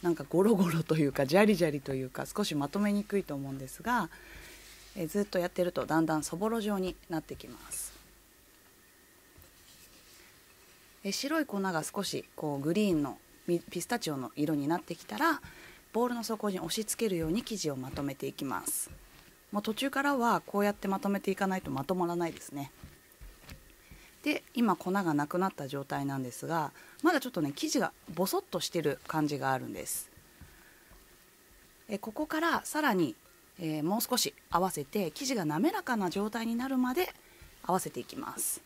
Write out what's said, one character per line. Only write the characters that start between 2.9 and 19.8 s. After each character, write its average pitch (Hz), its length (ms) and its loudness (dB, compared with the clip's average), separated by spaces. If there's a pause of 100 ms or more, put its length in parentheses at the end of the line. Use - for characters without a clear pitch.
に 202 120 2
く 202 160 0
い 185 40 -2
と 147 120 -6
思 139 160 -4
う - 20 -6
ん 135 60 -8
で 131 80 -10
す - 160 -14
が、 226 260 0 (840)
え 190 80 -4
ー、 160 40 -4
ず 202 140 0
っ 202 40 2
と - 120 -2
や 175 80 2
っ 180 60 0
て 180 120 2
る 175 80 2
と 127 140 -2
だ 156 140 2
ん 160 80 4
だ 156 80 2
ん 151 80 0
そ - 140 -6
ぼ 208 120 0
ろ 233 100 0
状 208 200 0
に 180 160 -2 (120)
な 160 120 -2
っ - 20 -4
て - 140 -10
き - 120 -14
ま - 240 -16
す。 - 220 -10 (3000)
え 202 60 -2
ー、 - 20 -2
白 285 280 0
い 294 60 2
粉 202 140 -2
が 180 240 0
少 - 180 -4
し - 240 -4 (100)
こ 147 200 -2
う 139 40 -2
グ 151 140 2
リ 208 160 4
ー 170 60 6
ン 147 80 4
の 131 160 -4 (260)
ピ 170 340 0
ス 170 60 -6
タ - 140 -2
チ - 100 -4
オ 143 80 -2
の 127 180 -6
色 151 200 2
に 143 120 0
な 170 100 2
っ - 40 -2
て - 140 -8
き - 80 -20
た 208 160 -8
ら、 311 200 2 (540)
ボ 233 120 2
ウ 240 40 0
ル 240 60 -2
の 233 80 -4
底 208 260 -2
に 185 100 -2
押 170 120 -6
し 220 120 -2
付 226 220 -2
け 214 40 2
る 190 60 0
よ 160 120 0
う 156 40 2
に 226 120 2
生 214 140 -6
地 160 120 -2
を 139 60 -2
ま 131 160 -6
と 143 100 -4
め 139 140 -2
て - 100 -6
い 135 80 -4
き - 100 -8
ま 123 220 -4
す。 - 240 -4 (640)
も 202 80 0
う - 20 -2
途 220 140 -2
中 269 160 0